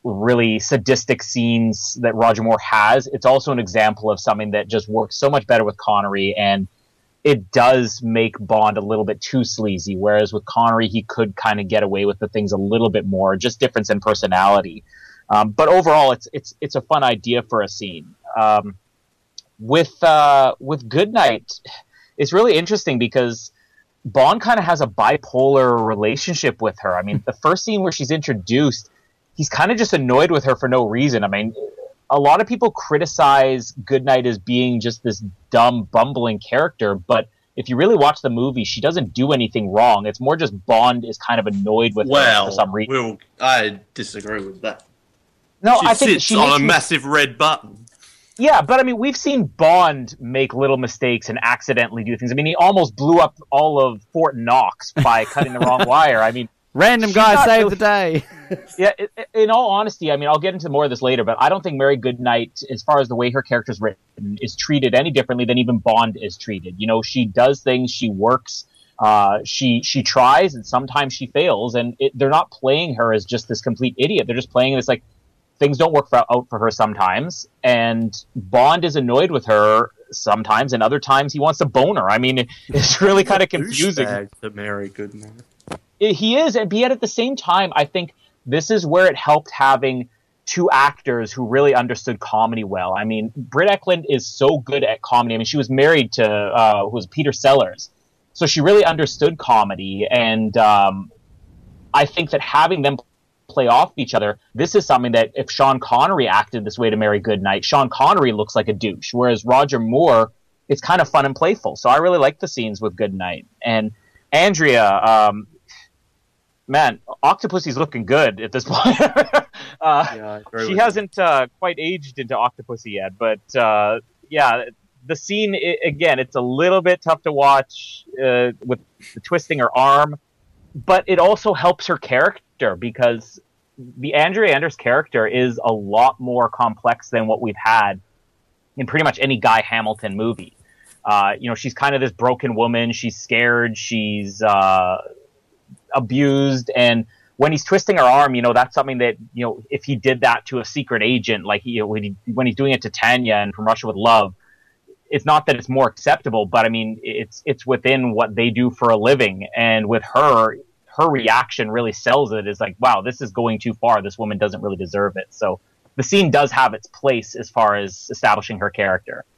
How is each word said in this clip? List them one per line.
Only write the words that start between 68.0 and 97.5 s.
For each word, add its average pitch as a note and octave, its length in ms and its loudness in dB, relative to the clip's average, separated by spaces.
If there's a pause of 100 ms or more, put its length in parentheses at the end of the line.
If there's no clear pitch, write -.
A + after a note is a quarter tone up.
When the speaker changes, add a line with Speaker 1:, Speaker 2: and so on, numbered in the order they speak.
Speaker 1:
works, G#2+ 560 -2 (360)
uh, G#2 440 2
she, A#2+ 380 -2
she B2+ 220 -4
tries, C#3+ 500 4
and A#2 100 -14
sometimes C3+ 480 -4
she B2 140 -12
fails, B2 480 -2
and A#2+ 240 -4
it, C3+ 180 0
they're C3+ 140 0
not D#3+ 220 0
playing C#3+ 440 -2
her A#2 160 0
as G#2+ 120 0
just - 240 -6
this A2+ 140 -6
complete B2 360 -4
idiot. D3+ 300 -2
They're A#2 80 -4
just B2 160 -8
playing C3 240 0
this, B2 100 -4
like, B2+ 160 -2 (560)
things C#3+ 200 0
don't D#3+ 140 2
work D3 160 0
for, B2 100 2 (120)
out B2 200 0
for A2+ 80 -6
her A2 120 0
sometimes, G#2+ 800 -2 (160)
and A#2 500 0 (200)
Bond C3 500 2
is D3+ 120 -4
annoyed C#3 340 2
with C#3 160 -4
her G#2+ 440 4 (220)
sometimes, A2 600 0
and A2 100 0
other C3+ 180 0
times C3+ 320 0
he D3 80 -8
wants D3+ 180 0
to C#3+ 80 0
bone D#3+ 300 2
her. G2 140 0
I A2 80 2
mean, B2+ 280 0 (120)
<laughs> - 100 -20
it's - 320 -2
really G3 240 4
kinda F#3+ 260 2
Speaker 2:
He's - 40 -6
a D#3+ 100 -4
Speaker 1:
confusing. D#3+ 420 -2
Speaker 2:
douchebag G2+ 220 -8 (140)
to A2 80 -10
Mary G2+ 380 -10
Goodnight. G#2+ 420 -16 (720)
Speaker 1:
I-, G#3+ 120 2
he A3 240 0
is, D4 200 0
and G3+ 160 -2
yet A#3+ 200 0
at B3 80 -4
the - 80 -6
same B3+ 280 -4
time, F3+ 380 -2
I D3 120 0
think F3 280 -8 (300)
this D3 260 -4
is G#3 160 0
where F3+ 200 4
it D3 100 2
helped D3+ 340 0
having C3 580 0 (360)
two F3 260 -2
actors C3 640 0
who B2+ 140 -8
really C#3 280 4
understood B2 460 -2
comedy A2+ 420 -2
well. F#2 340 -6
I G#2 80 -4
mean, A2 320 -6
Britt D3 320 -2
Eklund F#3 400 -2
is C3 180 -2
so D3 320 0
good C3+ 260 -4
at A2+ 180 -4
comedy. A#2+ 320 0
I A2 40 -4
mean, A2+ 80 -4
she D3+ 100 -4
was B2+ 120 -2
married C#3 440 2
to, A#2+ 180 0
uh, G#2 520 2
who G2+ 80 -4
was G#2+ 180 -8
Peter D3 240 -4
Sellers. C3 580 0 (440)